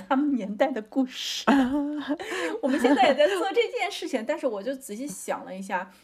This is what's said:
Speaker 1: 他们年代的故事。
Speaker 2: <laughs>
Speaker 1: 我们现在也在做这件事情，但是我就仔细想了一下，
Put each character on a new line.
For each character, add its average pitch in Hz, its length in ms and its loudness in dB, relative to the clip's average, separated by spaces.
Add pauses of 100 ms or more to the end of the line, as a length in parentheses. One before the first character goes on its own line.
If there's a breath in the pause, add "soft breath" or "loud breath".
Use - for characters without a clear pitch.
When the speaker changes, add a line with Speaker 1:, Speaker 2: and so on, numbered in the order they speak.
Speaker 1:
他 277 60 2
们 285 220 2
年 208 200 -4
代 285 140 2
的 233 120 -4
故 262 240 0
事。 - 400 -8
Speaker 2:
<laughs> 294 1160 0
Speaker 1:
我 277 60 0
们 269 100 2
现 254 160 6
在 330 140 6
也 269 80 4
在 294 100 6
做 392 220 0
这 427 280 2
件 392 140 -2
事 - 160 -8
情， 226 180 -2
但 294 140 -2
是 302 80 -4
我 208 160 -2
就 247 140 -4
仔 208 180 -12
细 262 140 -8
想 - 360 -8
了 180 80 -12
一 190 80 -10
下， 190 300 -6 (140 loud breath)